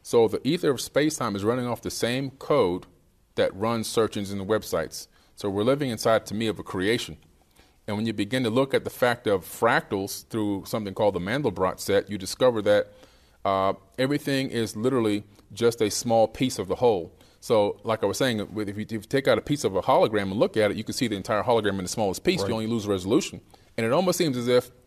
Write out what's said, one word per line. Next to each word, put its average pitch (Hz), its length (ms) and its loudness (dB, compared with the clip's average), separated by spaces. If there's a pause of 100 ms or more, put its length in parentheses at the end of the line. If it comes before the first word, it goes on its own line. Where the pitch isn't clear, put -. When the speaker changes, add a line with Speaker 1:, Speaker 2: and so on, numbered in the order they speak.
Speaker 1:
So 117 260 4
the 101 180 -4
ether 143 260 2
of 120 100 -2
space-time 139 560 -2
is 98 80 -4
running 123 220 0
off 117 140 -6
the 113 80 -8
same 127 420 -2
code 95 540 0 (500)
that - 200 2
runs 110 320 -2
search 113 300 0
engines 101 220 -6
and 95 100 -8
websites. - 580 -2 (280)
So 104 140 -4
we're 98 140 0
living 135 260 0
inside, 110 380 2
to 101 80 -6
me, 110 120 -2
of 92 120 -2
a 85 40 -10
creation. 101 540 -2 (720)
And 104 100 -4
when 110 80 -2
you 110 80 -2
begin 107 300 -2
to 113 60 0
look 131 240 0
at 104 100 0
the 98 60 -8
fact 120 360 0
of 98 200 2
fractals - 840 0
through 104 380 -4
something 104 280 -6
called 104 220 2
the 85 40 -2
Mandelbrot 95 600 -2
set, 98 300 2
you 101 80 -6
discover 110 440 2
that, 104 320 4 (500)
uh, 98 300 2 (240)
everything 135 540 -2
is 113 240 -4
literally 110 480 0 (300)
just 113 280 2
a 107 80 4
small 113 380 2
piece 131 320 -2
of 92 80 -4
the 92 80 -2
whole. 98 360 2 (300)
So, 104 420 0
like 110 200 -2
I - 20 0
was 98 120 0
saying, 110 360 -2
with, 104 160 -4
if 101 80 -8
you, 107 60 -6
if - 80 -10
you 110 100 -6
take 139 260 0
out 117 100 6
a - 40 -2
piece 143 240 -2
of 98 100 0
a 90 60 2
hologram 131 500 4
and - 20 -4
look 147 220 0
at 107 160 4
it, 80 60 -4
you 110 80 -6
can 107 80 -8
see 120 140 -2
the 104 100 -2
entire 101 260 -2
hologram 110 280 2
in 98 120 -4
the 90 60 -6
smallest 98 340 -4
piece. 180 160 0
Speaker 2:
Right. 98 100 -2
Speaker 1:
You 113 40 0
only 110 140 -2
lose 110 200 -2
resolution. 98 540 0 (360)
And 113 80 -2
it 117 60 0
almost 180 260 0
seems 147 200 0
as 120 100 -2
if 123 240 2 (160)